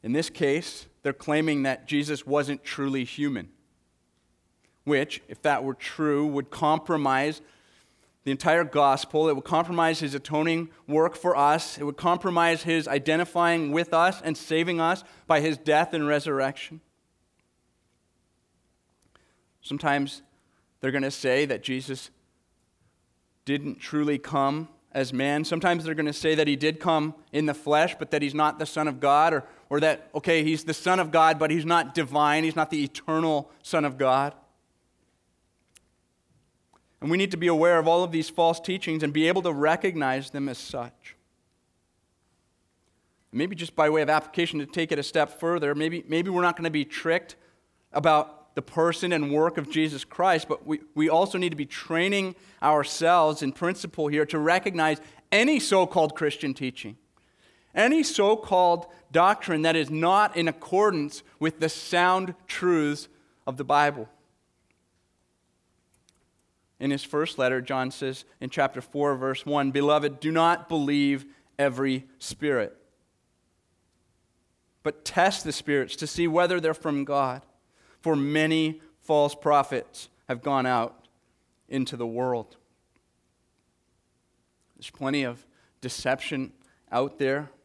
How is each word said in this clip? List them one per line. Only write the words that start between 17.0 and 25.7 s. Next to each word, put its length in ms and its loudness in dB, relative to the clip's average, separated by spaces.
Sometimes 640 -4
they're 100 -2
gonna 200 -2
say 340 0
that 180 -4
Jesus 460 -8
didn't 360 -4
truly 380 -2
come 520 -2
as 220 -2
man. 320 0
Sometimes 380 0